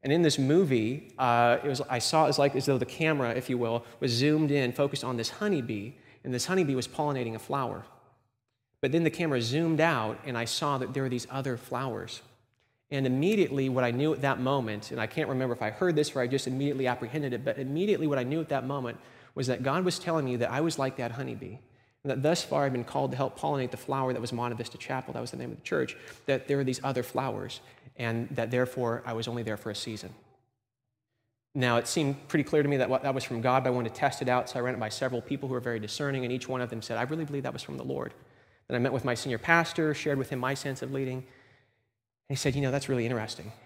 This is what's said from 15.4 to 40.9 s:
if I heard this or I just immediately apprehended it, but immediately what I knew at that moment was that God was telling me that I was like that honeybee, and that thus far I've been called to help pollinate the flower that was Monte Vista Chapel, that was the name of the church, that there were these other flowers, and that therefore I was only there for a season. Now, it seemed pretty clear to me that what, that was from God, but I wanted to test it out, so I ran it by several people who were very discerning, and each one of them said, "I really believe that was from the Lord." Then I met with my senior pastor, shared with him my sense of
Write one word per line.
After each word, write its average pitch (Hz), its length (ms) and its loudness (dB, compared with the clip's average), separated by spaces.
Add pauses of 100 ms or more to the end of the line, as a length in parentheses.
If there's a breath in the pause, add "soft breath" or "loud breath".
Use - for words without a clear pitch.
if - 60 -8
I 107 100 0
heard 175 240 2
this 147 220 2
or 127 60 2
I 123 40 2
just 131 200 0
immediately 131 400 0
apprehended 123 480 -2
it, 120 100 -4
but 120 140 0
immediately 156 480 0
what 143 120 2
I 123 60 0
knew 147 160 -2
at 151 80 -6
that 131 180 -2
moment 131 320 -4 (360 loud breath)
was 135 140 -2
that 127 140 0
God 147 220 2
was 175 140 0
telling 160 260 0
me 123 120 0
that 120 140 0
I 135 120 0
was 165 160 0
like 135 180 -2
that 120 160 -4
honeybee, 123 460 -8 (440 soft breath)
and 139 80 -4
that 135 120 0
thus 165 200 4
far 143 220 2
I've 135 80 2
been 120 120 -2
called 135 260 -2
to 127 80 -4
help 135 200 -2
pollinate 139 320 0
the 131 60 -8
flower 131 380 -2
that - 80 -2
was 120 100 -4
Monte 120 240 -2
Vista 117 220 -8
Chapel, 131 340 -6
that 117 80 -6
was 120 100 -6
the 131 60 -10
name 123 140 -8
of 123 80 -10
the - 40 -20
church, - 320 0 (300 loud breath)
that 135 240 0
there 143 80 2
were 139 80 2
these 127 180 -2
other 127 200 0
flowers, 117 580 -4 (380 loud breath)
and 117 320 -2
that 120 200 -2
therefore 123 540 0
I 120 80 -6
was 113 160 -4
only 117 140 -4
there 107 160 -4
for - 100 -8
a 104 60 -6
season. 107 400 -8 (1400)
Now, 123 220 4
it 117 100 2
seemed 139 420 0
pretty 147 160 2
clear 151 180 4
to 143 80 2
me 143 80 2
that 127 100 2
what, 131 140 2
that 139 120 0
was 131 100 -2
from 117 180 -4
God, 127 200 4
but 127 60 2
I 127 40 2
wanted 120 200 0
to - 80 -8
test 139 220 0
it 123 80 0
out, 123 180 2
so - 100 -6
I 120 40 -2
ran 127 100 -2
it 127 80 -4
by 110 80 -2
several 127 320 -2
people 135 300 -4
who - 20 -2
were 123 80 -2
very 120 180 -2
discerning, 131 460 -2
and 120 80 -2
each 127 160 -4
one 127 140 -2
of 120 80 -4
them 113 100 -6
said, 110 160 -4
"I 113 60 0
really 151 240 -2
believe 143 160 -4
that 127 100 -4
was 135 100 -10
from 143 140 -10
the 131 80 -8
Lord." 135 300 -6 (540 soft breath)
Then 127 80 -2
I - 20 2
met 123 140 2
with 127 120 -2
my 127 100 2
senior 117 240 -4
pastor, 165 560 4
shared 143 220 0
with 131 140 -2
him 135 80 -4
my 127 160 -2
sense 135 260 -6
of 135 120 -6